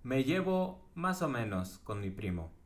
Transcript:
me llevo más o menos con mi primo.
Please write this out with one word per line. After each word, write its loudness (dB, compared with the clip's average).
me 2
llevo 2
más 0
o 2
menos -2
con -4
mi -2
primo. -4